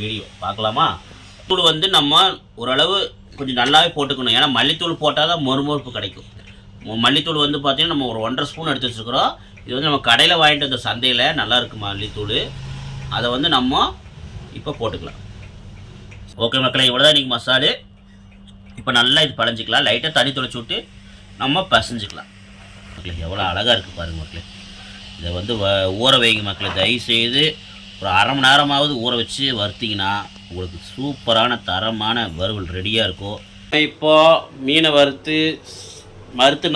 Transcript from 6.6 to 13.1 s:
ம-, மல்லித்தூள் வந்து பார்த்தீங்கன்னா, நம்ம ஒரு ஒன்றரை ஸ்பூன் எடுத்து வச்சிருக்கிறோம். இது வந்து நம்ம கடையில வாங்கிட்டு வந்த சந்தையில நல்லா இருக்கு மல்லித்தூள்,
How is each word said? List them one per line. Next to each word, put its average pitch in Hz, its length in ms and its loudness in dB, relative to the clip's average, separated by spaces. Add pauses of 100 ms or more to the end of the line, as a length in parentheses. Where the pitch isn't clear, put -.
ம-, 110 180 -6
மல்லித்தூள் 151 400 2
வந்து 143 200 0
பார்த்தீங்கன்னா, 151 300 0
நம்ம 135 180 -2
ஒரு 110 140 -4
ஒன்றரை 135 240 -4
ஸ்பூன் 160 220 -6
எடுத்து 123 160 -4
வச்சிருக்கிறோம். 120 440 -2 (320)
இது 120 120 -8
வந்து 151 140 -2
நம்ம 139 180 0
கடையில 156 340 6
வாங்கிட்டு 147 260 4
வந்த 127 200 -4
சந்தையில 120 340 0 (180)
நல்லா 120 200 2
இருக்கு 113 260 -6
மல்லித்தூள், 104 520 -4 (800)